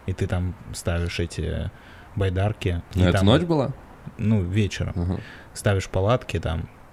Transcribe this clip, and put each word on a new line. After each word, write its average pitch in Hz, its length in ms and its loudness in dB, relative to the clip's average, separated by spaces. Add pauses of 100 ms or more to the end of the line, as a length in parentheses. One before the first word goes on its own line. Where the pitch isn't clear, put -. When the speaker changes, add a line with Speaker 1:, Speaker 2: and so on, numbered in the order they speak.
Speaker 1:
и 95 80 -2
ты 101 120 -2
там 90 300 -2 (180)
ставишь 85 460 -2
эти 80 500 -4 (460)
байдарки, 95 640 0 (120)
и 95 80 2
Speaker 2:
А 90 80 8
это 85 80 4
Speaker 1:
там 95 80 4
Speaker 2:
ночь 127 160 8
была? 160 320 0 (440)
Speaker 1:
Ну, 107 240 2
вечером. 90 540 0
Speaker 2:
Ага. 87 240 0 (340)
Speaker 1:
Ставишь 98 360 0
палатки, 104 500 0
там 82 300 -4 (240)